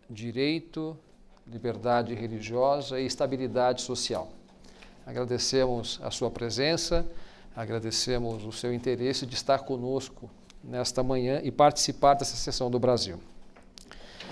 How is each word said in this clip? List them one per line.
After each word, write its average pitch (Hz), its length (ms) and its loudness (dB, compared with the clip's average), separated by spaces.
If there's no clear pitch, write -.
Direito, 147 840 -4
Liberdade 117 680 0
Religiosa 120 880 0
e 131 60 -2
Estabilidade 127 760 0
Social. - 480 -4
Agradecemos 123 960 0
a 123 80 -4
sua 117 200 -2
presença, 123 760 2
agradecemos 113 880 -2
o 113 80 -10
seu 123 220 -4
interesse 123 500 0
de 123 100 -10
estar 135 260 2
conosco 131 680 -4
nesta 127 400 -2
manhã 131 400 2
e 131 80 -2
participar 147 640 6
dessa - 240 2
sessão 131 340 0
do 123 80 2
Brasil. 117 400 2